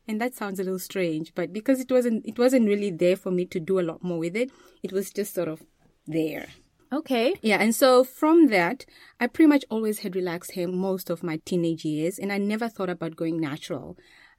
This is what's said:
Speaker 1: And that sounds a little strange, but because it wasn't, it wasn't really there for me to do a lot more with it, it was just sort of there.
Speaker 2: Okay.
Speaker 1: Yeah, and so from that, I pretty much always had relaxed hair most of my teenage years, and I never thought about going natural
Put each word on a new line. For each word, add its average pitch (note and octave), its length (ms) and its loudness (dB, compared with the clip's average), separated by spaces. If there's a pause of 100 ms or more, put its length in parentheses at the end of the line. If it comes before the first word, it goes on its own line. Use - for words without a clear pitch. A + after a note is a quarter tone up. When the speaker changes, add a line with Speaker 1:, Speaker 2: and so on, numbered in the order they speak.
Speaker 1:
And G#3+ 120 -4
that B3 140 -4
sounds G3 240 -8
a F#3+ 60 -4
little F#3 140 -4
strange, E3+ 560 -4
but F3 180 -4
because B3+ 280 0
it B3+ 120 -10
wasn't, A#3+ 340 2
it A3 120 -8
wasn't B3 300 4
really G3+ 220 0
there F3+ 260 2
for F#3 140 -8
me F3+ 160 0
to F3+ 140 -6
do F#3 180 0
a F3 120 0
lot - 120 -12
more F3 160 -4
with E3+ 180 -2
it, B3+ 140 -2 (320)
it F#3 100 -8
was G3 200 -4
just G3+ 220 -6
sort E3+ 140 -2
of D#3+ 140 -8 (440)
there. D#3 400 -2 (460)
Speaker 2:
Okay. C4+ 500 0
Speaker 1:
Yeah, G#3 180 2
and A3 140 2
so B3+ 300 6
from D#4+ 440 6
that, F#3+ 380 0 (340)
I A#3+ 60 2
pretty D#4+ 220 4
much C#4+ 200 4
always A3 320 -2
had F#3 160 -6
relaxed F3 360 -4
hair F3 160 -4
most F#3 420 -2
of E3+ 140 -4
my D#3+ 200 -4
teenage E3+ 400 -2
years, D#3+ 340 -2
and G3 140 -4
I G3+ 60 -2
never G#3+ 300 -2
thought G3 200 -6
about E3 280 -6
going E3 240 -4
natural D#3 560 -8 (420)